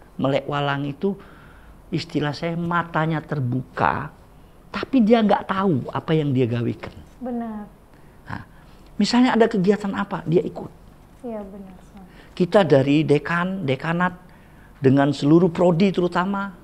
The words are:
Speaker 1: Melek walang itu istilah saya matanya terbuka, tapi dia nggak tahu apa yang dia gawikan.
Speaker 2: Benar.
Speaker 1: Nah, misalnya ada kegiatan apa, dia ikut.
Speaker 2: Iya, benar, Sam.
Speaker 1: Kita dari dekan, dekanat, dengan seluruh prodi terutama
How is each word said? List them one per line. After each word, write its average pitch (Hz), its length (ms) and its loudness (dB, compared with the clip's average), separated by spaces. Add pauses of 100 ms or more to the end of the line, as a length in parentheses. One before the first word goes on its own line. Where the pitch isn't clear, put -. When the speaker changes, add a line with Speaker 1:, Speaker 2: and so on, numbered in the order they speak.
(160)
Speaker 1:
Melek 135 320 -2
walang 143 400 -2
itu 196 240 -4 (800)
istilah 147 400 -4
saya 165 240 -6
matanya 165 640 -2
terbuka, 127 880 -2 (640)
tapi - 320 0
dia 226 160 6
nggak - 240 2
tahu 190 480 -2
apa 131 240 -4
yang 143 160 0
dia 127 160 2
gawikan. 117 480 -6 (240)
Speaker 2:
Benar. 233 480 -10 (560)
Speaker 1:
Nah, - 180 -12 (540)
misalnya 240 400 2
ada 226 80 6
kegiatan 202 480 0
apa, 190 320 -6
dia 170 160 2
ikut. - 320 -8 (480)
Speaker 2:
Iya, 220 220 -12
benar, 190 420 -18
Sam. - 160 -20 (320)
Speaker 1:
Kita 185 300 2
dari 143 420 4
dekan, 170 600 -2
dekanat, 170 480 -2 (640)
dengan 139 320 4
seluruh 165 400 4
prodi 180 400 2
terutama 185 720 -2